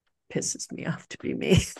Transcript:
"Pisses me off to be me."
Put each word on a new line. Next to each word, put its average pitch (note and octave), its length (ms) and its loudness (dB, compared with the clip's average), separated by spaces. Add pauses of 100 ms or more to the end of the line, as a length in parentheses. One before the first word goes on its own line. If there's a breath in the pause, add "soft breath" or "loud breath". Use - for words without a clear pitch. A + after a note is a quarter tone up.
(320)
"Pisses - 400 -4
me - 140 -8
off D#3 240 -6
to - 80 -12
be - 160 -2
me." - 280 6 (180)